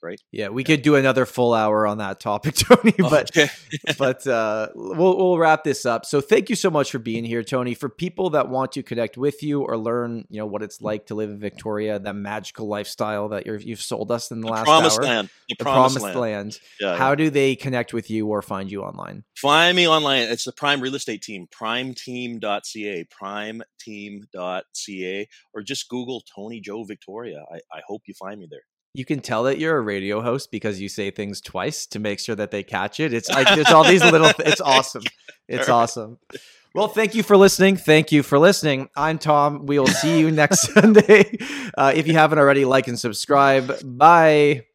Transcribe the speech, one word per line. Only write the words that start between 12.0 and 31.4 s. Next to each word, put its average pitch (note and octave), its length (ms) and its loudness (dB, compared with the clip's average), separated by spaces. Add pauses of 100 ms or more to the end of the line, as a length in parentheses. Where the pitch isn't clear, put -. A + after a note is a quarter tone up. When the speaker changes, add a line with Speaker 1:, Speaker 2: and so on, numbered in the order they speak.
Speaker 2:
that G2 160 -10
magical G#2 540 -10
lifestyle G#2 600 -6
that G#2 160 -8
you're, A2 120 -10
you've G#2+ 240 -14
sold G#2+ 320 -8
us A#2 180 -8
in A2+ 80 -10
the A2+ 80 -8
Speaker 1:
The A2+ 60 -6
Speaker 2:
last A2 100 -4
Speaker 1:
promised D#3 360 4
Speaker 2:
hour. C3+ 80 -2
Speaker 1:
land. A2 220 -2 (200)
The A#2+ 100 -8
Speaker 2:
The - 60 -6
Speaker 1:
promised C3 320 2
Speaker 2:
promised G2+ 180 -6
Speaker 1:
land. - 40 -4
Speaker 2:
land. G#2+ 400 -6 (200)
Speaker 1:
Yeah, G2 160 -2
Speaker 2:
How C3 140 0
Speaker 1:
yeah. C#3+ 60 2
Speaker 2:
do D#3 140 0
they C3+ 280 0
connect B2 360 -6
with A#2 160 -8
you A2 180 -4
or G#2+ 140 -4
find F#2+ 300 -10
you G2 120 -10
online? G1+ 420 -14 (120)
Speaker 1:
Find D#3+ 380 2
me F3+ 120 2
online. D3 420 2
It's A#2 160 -6
the B2+ 80 -12
Prime C#3+ 280 -2
Real C3 140 -6
Estate A#2 260 -8
Team, F#2+ 300 -14
prime B2 420 -8
team B2 460 -12
dot G#2 260 -6
C G#2+ 220 -12
A, F#2 220 -10
prime G#2 520 -12 (180)
team G#2 520 -18
dot F#2 320 -10 (100)
C F#2+ 320 -12
A, G2 220 -10 (260)
or G#2+ 80 -14
just B2+ 280 -12
Google B2 320 -10 (120)
Tony A2 280 -16
Joe G#2 240 -14
Victoria. G2 680 -18
I, E2+ 60 -18 (200)
I D#2 80 -18
hope G2+ 220 -16
you G2 60 -20
find G2 260 -16
me F2+ 100 -20
there. C#2 120 -20 (320)
Speaker 2:
You C3+ 100 -12
can D3 160 -6
tell A#2 240 -4
that C3+ 140 -2
you're D#3+ 200 -2
a C3+ 40 -2
radio G#2 400 -6
host A#2+ 300 -6
because G#2 280 -6
you G2 100 -10
say G2 220 -8
things G2+ 300 -10